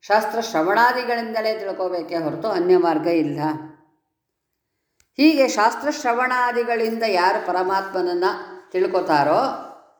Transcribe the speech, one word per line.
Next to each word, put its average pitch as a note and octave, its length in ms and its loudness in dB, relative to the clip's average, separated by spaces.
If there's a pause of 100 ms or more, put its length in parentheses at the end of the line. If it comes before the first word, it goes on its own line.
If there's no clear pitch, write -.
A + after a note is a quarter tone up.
ಶಾಸ್ತ್ರ - 380 0
ಶ್ರವಣಾದಿಗಳಿಂದಲೇ A3+ 1160 0
ತಿಳ್ಕೋಬೇಕೇ F3+ 580 -6
ಹೊರತು D#3+ 320 -4
ಅನ್ಯ F3+ 280 4
ಮಾರ್ಗ E3 300 2
ಇಲ್ಲ. D3+ 340 0 (1800)
ಹೀಗೆ C#4 320 4
ಶಾಸ್ತ್ರ A3+ 420 0
ಶ್ರವಣಾದಿಗಳಿಂದ A#3+ 1120 -2
ಯಾರು G3 440 0
ಪರಮಾತ್ಮನನ್ನ F3+ 800 -2 (480)
ತಿಳ್ಕೊತಾರೋ F3+ 960 0 (300)